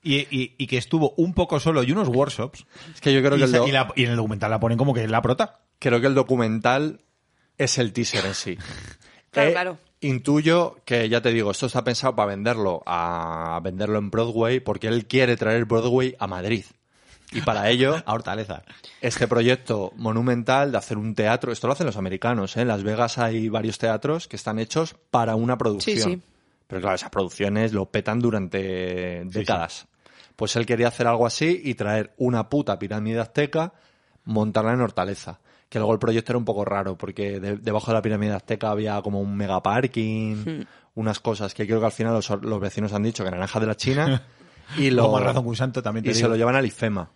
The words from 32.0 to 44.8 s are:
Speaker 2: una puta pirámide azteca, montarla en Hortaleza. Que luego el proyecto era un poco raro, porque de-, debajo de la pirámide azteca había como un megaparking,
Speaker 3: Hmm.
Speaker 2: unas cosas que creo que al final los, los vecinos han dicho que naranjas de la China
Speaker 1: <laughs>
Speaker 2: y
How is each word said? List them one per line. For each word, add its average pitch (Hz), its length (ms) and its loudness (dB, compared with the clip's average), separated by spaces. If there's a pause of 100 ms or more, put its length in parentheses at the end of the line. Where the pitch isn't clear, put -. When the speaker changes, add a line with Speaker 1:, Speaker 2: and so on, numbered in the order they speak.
Speaker 2:
una 120 320 0
puta 120 320 -2
pirámide 107 400 -4
azteca, 147 540 -2 (500)
montarla 110 480 2
en 127 80 2
Hortaleza. 98 640 -4 (260)
Que 117 120 -4
luego 107 140 4
el 107 60 2
proyecto 113 320 0
era 120 60 0
un 117 80 -2
poco 104 180 -2
raro, 95 320 -2
porque 101 440 -6
de-, 101 180 -4
debajo 107 300 -2
de 113 80 2
la 107 60 2
pirámide 104 320 0
azteca 107 360 -4
había 104 320 -2
como 101 180 -4
un 101 160 -4
megaparking, 110 1120 -2
Speaker 3:
Hmm. 160 200 -8 (280)
Speaker 2:
unas 110 260 -2
cosas 101 360 -4
que 104 100 -4
creo 110 140 0
que 113 80 2
al 107 40 2
final 113 220 -2
los, 110 160 0
los 107 320 -4
vecinos 104 320 -4
han 104 100 -2
dicho 113 220 -2
que 92 60 -4
naranjas 92 300 -4
de 110 60 0
la 107 80 -2
China 135 480 0 (280)
Speaker 1:
<laughs> - 260 -12
Speaker 2:
y 139 140 2